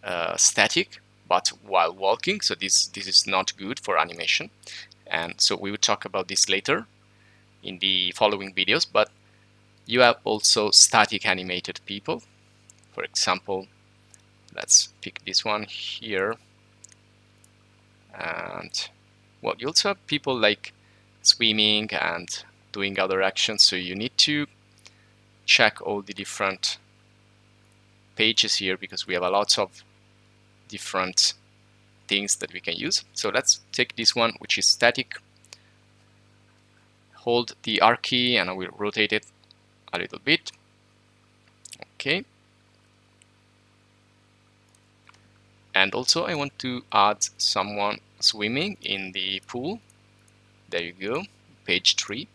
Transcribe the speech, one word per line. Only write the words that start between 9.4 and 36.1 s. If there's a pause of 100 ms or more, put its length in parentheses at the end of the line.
you
have
also
static
animated
people. (680)
For
example, (880)
let's (100)
pick
this
one
here. (1800)
And, (540)
well,
you
also
have
people,
like, (500)
swimming
and (260)
doing
other
actions,
so
you
need
to (1000)
check
all
the
different (1400)
pages
here
because
we
have
a
lot
of (840)
different (720)
things
that
we
can
use. (100)
So
let's (140)
take
this
one,
which
is
static. (2000)